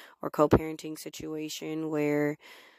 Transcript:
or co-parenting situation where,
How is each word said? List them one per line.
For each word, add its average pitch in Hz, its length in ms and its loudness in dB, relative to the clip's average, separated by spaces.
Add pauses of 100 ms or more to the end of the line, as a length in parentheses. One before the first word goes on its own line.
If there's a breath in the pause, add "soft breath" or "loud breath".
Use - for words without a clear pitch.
(220 loud breath)
or 147 80 -4
co-parenting 156 680 2
situation 156 920 -8
where, 147 460 2 (420 soft breath)